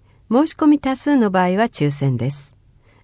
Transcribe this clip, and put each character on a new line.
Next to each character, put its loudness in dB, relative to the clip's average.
申 2
し -8
込 0
み 4
多 -4
数 0
の 2
場 2
合 0
は 2
抽 -2
選 -2
で -4
す。 -10